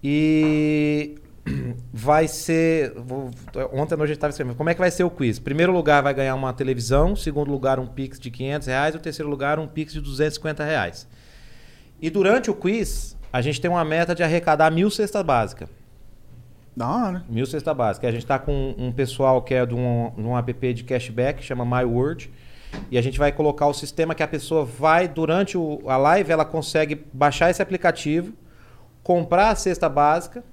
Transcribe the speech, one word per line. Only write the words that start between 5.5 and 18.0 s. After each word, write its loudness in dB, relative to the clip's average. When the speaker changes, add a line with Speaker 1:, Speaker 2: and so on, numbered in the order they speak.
Speaker 1:
lugar 4
vai 2
ganhar 0
uma -4
televisão, 2
segundo -4
lugar 2
um -6
Pix -10
de -12
quinhentos -6
reais 0
e -10
o -10
terceiro -8
lugar -2
um -6
Pix -8
de -8
duzentos 0
e -10
cinquenta -6
reais. -4
E -4
durante 4
o 0
quiz, -4
a 0
gente -2
tem 0
uma 2
meta 0
de 0
arrecadar 4
mil 4
cestas -2
básicas. 0
Speaker 2:
Da -4
hora. -2
Speaker 1:
Mil 0
cestas -4
básicas. 0